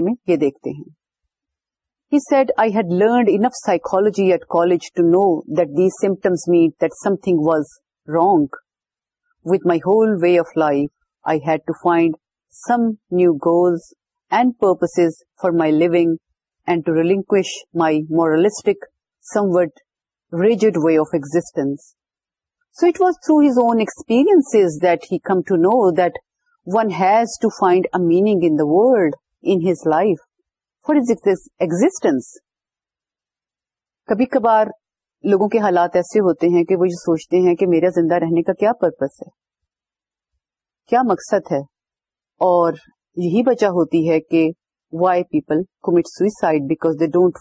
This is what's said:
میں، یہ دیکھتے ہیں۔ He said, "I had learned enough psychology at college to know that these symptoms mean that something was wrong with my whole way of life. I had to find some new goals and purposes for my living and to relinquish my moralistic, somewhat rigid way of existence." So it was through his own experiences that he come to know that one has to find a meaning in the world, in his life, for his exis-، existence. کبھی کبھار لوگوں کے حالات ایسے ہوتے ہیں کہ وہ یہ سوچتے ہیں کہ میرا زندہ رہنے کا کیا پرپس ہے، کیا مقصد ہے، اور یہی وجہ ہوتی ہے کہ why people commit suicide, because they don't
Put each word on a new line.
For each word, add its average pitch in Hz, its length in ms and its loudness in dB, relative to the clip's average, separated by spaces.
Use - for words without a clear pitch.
میں، 214 80 -2
یہ 170 180 0
دیکھتے - 320 -6
ہیں۔ 156 120 -20
He 294 80 0
said, 269 280 0
"I 220 180 0
had 180 260 -2
learned 226 300 2
enough 208 260 -2
psychology 190 800 0
at - 180 -10
college 175 320 0
to 170 100 2
know 190 180 4
that 147 240 -2
these 185 240 0
symptoms 185 480 -4
mean 165 180 4
that 160 180 -4
something 180 480 -2
was 156 260 -2
wrong 165 400 0
with 180 260 -2
my 170 120 2
whole 220 400 2
way 175 80 2
of - 200 -12
life. 143 260 -2
I - 20 0
had 156 180 -4
to 165 160 -6
find 170 320 2
some 240 320 -2
new 180 160 4
goals 175 400 0
and 240 320 0
purposes 175 560 0
for 185 140 0
my 160 100 0
living 170 340 0
and 175 200 -2
to 165 80 -2
relinquish 190 560 0
my 160 80 0
moralistic, 170 680 -2
somewhat 180 500 -2
rigid 202 520 0
way 165 180 2
of 151 160 -6
existence." 143 680 -4
So 349 180 2
it 381 100 -2
was 359 240 0
through 311 160 4
his 254 220 2
own 226 200 2
experiences 226 1040 2
that 170 240 0
he 180 180 -4
come 185 220 0
to 180 160 2
know 226 100 2
that 175 180 -2
one 220 220 0
has 220 420 2
to 208 140 0
find 180 340 2
a 185 140 -2
meaning 185 420 2
in 151 140 0
the 147 100 0
world, 196 480 2
in 175 140 -2
his 165 240 -4
life, 175 320 -2
for 302 120 0
his 247 160 0
exis-، - 340 -2
existence. 175 600 -2
کبھی 220 160 0
کبھار 220 320 2
لوگوں 202 300 0
کے 226 60 0
حالات 175 360 0
ایسے 180 320 0
ہوتے 170 280 0
ہیں 170 140 2
کہ 190 120 2
وہ 185 60 2
یہ 175 120 -6
سوچتے 165 480 -2
ہیں 170 120 2
کہ 196 140 0
میرا 165 220 2
زندہ 170 280 0
رہنے 165 240 0
کا 190 120 -2
کیا 208 120 2
پرپس 147 400 -4
ہے، - 80 -18
کیا 240 200 2
مقصد 185 420 -4
ہے، 139 100 -2
اور 170 260 2
یہی 175 220 0
وجہ 233 220 0
ہوتی 165 320 0
ہے 160 100 2
کہ 165 200 0
why 180 400 -2
people 156 280 -2
commit 170 240 0
suicide, 165 560 -2
because 160 320 -2
they 165 80 0
don't 175 340 0